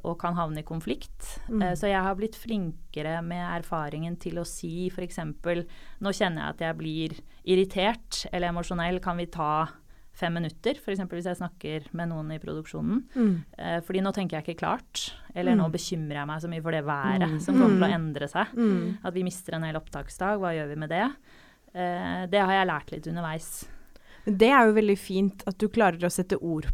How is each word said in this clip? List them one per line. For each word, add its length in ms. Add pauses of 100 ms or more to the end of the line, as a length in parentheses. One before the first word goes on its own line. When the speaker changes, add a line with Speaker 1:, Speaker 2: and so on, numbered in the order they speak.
Speaker 1:
og 160
kan 160
havne 240
i 40
konflikt. 760 (120)
Speaker 2:
Mm. 120
Speaker 1:
Eh, 140
så 120
jeg 140
har 140
blitt 200
flinkere 880
med 400
erfaringen 560
til 220
å 60
si 420
for 160
eksempel, 600 (360)
"Nå 80
kjenner 380
jeg 20
at 100
jeg 180
blir 420 (260)
irritert 880
eller 160
emosjonell, 500
kan 180
vi 100
ta 400 (460)
fem 200
minutter?" 480
For 100
eksempel 280
hvis 100
jeg 100
snakker 540
med 160
noen 240
i 60
produksjonen. 640 (120)
Speaker 2:
Mm. 280 (140)
Speaker 1:
Eh, 240
fordi 200
nå 120
tenker 280
jeg 20 (140)
ikke 80
klart, 480 (220)
eller 200
nå 140
Speaker 2:
Mm. 20
Speaker 1:
bekymrer 480
jeg 80
meg 140
så 80
mye 120
for 100
det 140
været 440
Speaker 3:
Mm. 120
Speaker 1:
som 140
kommer 240
til 80
å 40
Speaker 2:
Mm. 40 (180)
Speaker 1:
endre 140
seg. 280
Speaker 2:
Mm. 500
Speaker 1:
At 80
vi 100
mister 320
en 80
hel 120
opptaksdag, 640
hva 140
gjør 160
vi 60
med 140
det? 220 (600)
Eh, 540
det 140
har 100
jeg 160
lært 240
litt 160
underveis. 580 (600)
Speaker 2:
Men 120
det 140
er 160
jo 60
veldig 260
fint 480
at 100
du 120
klarer 280
å 140
sette 320
ord 300